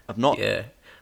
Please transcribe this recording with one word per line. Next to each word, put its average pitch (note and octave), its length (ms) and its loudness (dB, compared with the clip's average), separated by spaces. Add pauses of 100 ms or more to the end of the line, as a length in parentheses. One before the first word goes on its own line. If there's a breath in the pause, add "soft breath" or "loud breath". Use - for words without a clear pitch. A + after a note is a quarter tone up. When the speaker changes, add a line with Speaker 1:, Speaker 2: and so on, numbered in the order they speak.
Speaker 1:
I've G#2+ 80 -10
not B2 220 2
Speaker 2:
Yeah. G#2 280 -2 (360 loud breath)